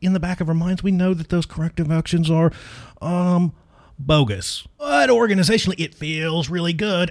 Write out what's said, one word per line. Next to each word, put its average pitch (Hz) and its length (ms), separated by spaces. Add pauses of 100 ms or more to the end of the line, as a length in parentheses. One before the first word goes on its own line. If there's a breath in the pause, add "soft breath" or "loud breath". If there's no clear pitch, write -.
in 185 120
the 185 80
back 175 200
of 160 80
our 165 60
minds, 175 280
we 196 80
know 185 240
that 160 140
those 170 180
corrective 160 460
actions 165 360
are, 165 220 (500 loud breath)
um, 175 520 (480 soft breath)
bogus. 135 640 (100)
But 285 340
organizationally, 208 680
it 160 160
feels 160 540
really 170 240
good. 180 380